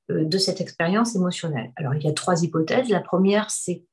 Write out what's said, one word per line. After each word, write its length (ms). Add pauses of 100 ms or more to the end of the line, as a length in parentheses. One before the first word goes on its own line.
(120)
euh, 120
de 140
cette 240
expérience 520
émotionnelle. 640
Alors, 180
il 100
y 60
a 40
trois 280
hypothèses. 460
La 140
première, 500
c'est 420